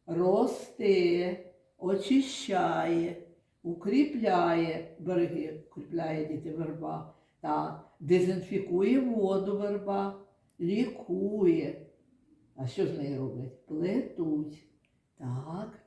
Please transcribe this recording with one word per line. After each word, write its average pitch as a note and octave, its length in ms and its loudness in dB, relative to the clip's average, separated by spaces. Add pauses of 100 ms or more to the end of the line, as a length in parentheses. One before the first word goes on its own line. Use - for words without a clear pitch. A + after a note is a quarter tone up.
росте, F3+ 1400 2 (340)
очищає, F3 1400 2 (400)
укріпляє, E3+ 1400 2
береги D#3+ 640 0 (100)
укріпляє, D#3 560 -4
діти, D#3 260 -8
верба, D#3 640 -8 (260)
так, D3+ 500 -4 (100)
дезінфікує F#3 1000 2
воду G3+ 580 0
верба, G3 640 -4 (400)
лікує. F#3+ 1300 0 (680)
А C3+ 100 -6
що F3 200 0
з C3+ 120 -4
нею C#3 200 -4
роблять? C3 480 -8
Плетуть. D#3 1000 -2 (520)
Так. D#3 680 -8